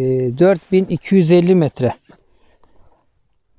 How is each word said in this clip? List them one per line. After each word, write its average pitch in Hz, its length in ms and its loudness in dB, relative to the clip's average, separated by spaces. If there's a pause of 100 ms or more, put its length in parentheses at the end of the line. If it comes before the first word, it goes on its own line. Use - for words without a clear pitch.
(380)
dört 180 340 0
bin 185 120 2
iki - 300 -6
yüz 170 160 2
elli 175 240 2
metre. 139 400 -2 (1600)